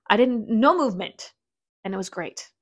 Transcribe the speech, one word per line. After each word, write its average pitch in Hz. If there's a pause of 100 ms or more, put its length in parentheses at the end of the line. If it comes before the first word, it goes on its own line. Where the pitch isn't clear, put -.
I 208
didn't, 240
no 247
movement. 220 (500)
And 190
it 190
was 185
great. - (100)